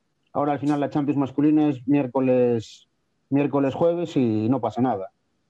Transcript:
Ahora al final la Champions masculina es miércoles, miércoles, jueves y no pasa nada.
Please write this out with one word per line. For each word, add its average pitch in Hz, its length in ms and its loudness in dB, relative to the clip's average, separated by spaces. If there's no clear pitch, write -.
Ahora 147 200 0
al 139 60 -6
final 147 200 -2
la 139 100 -2
Champions 143 300 -2
masculina 151 500 2
es 127 180 -6
miércoles, 127 1000 0
miércoles, 139 460 0
jueves 170 420 0
y 113 320 2
no 131 120 0
pasa 113 200 -4
nada. 107 300 -2